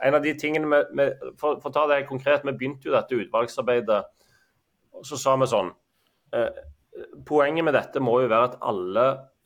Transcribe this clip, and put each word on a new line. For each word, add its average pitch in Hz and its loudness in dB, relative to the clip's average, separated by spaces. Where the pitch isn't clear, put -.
en 139 4
av 147 0
de 151 -2
tingene 151 -2
med, 147 2
med, 139 0
for, 147 -2
for 143 -8
å - -8
ta 151 2
det 143 2
helt 135 -10
konkret, 139 0
vi 139 -4
begynte 135 -8
jo - -2
dette 123 0
utvalgsarbeidet, 113 0
og - -18
så 147 -12
sa 131 2
vi 131 2
sånn, 95 0
eh, 117 -2
poenget 147 2
med 147 4
dette 139 -4
må 120 4
jo 127 2
være 117 4
at - -16
alle, 101 0